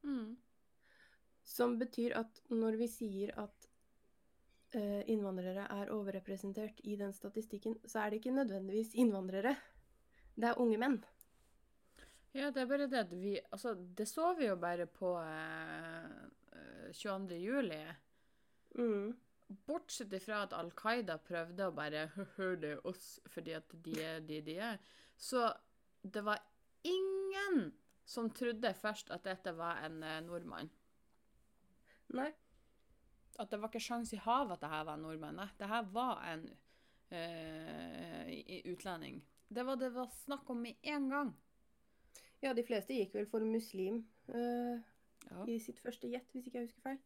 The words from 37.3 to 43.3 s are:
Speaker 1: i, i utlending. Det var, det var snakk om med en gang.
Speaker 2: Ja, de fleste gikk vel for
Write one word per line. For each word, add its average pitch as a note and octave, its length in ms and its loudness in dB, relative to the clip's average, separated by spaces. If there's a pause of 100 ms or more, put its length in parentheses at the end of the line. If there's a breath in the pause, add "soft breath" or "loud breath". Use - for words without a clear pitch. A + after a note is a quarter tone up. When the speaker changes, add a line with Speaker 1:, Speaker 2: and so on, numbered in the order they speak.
Speaker 1:
i, - 140 -8 (140)
i - 40 -8 (100)
utlending. D#3+ 500 -6 (300)
Det B3 140 -2
var, C4 100 2
det B3+ 180 0
var B3 140 -2
snakk C#4 420 -8
om A#3+ 120 0
med A#3 220 -4
en C#4+ 260 2
gang. C#4 240 2 (1080 loud breath)
Speaker 2:
Ja, C4+ 120 2
de A#3 100 4
fleste A3+ 300 2
gikk G3+ 220 2
vel G#3 100 2
for A3 140 2